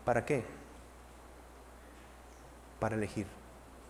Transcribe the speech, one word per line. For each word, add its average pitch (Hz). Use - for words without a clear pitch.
¿Para 120
qué? 135
Para 110
elegir. 104